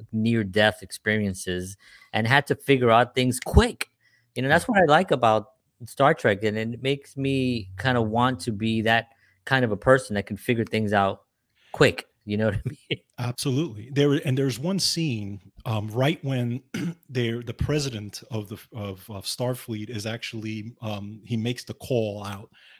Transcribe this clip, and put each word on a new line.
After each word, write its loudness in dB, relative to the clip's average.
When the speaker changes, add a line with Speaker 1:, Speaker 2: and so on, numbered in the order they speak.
Speaker 1:
near-death 2
experiences, -4
and 0
had 2
to 0
figure 4
out 4
things 0
quick. 2
You -2
know, 0
that's 4
what 4
I 8
like 6
about 4
Star 4
Trek, 2
and 0
it -6
makes -4
me -2
kinda 2
want 2
to -4
be 0
that 2
kind 2
of -2
a -2
person 4
that -2
can -6
figure 0
things -2
out 2
quick. 4
You -2
know 2
what 2
I -2
<laughs> -10
mean? -6
Speaker 2:
Absolutely. -4
There, 4
and 0
there's -2
one -2
scene, -4
um, -2
right -2
when -4
<clears throat> -8
they're, -2
the -10
president -4
of -8
the, -14
of, -10
of -14
Starfleet -6
is -8
actually, -8
um, -10
he -4
makes -4
the -14
call -4
out -12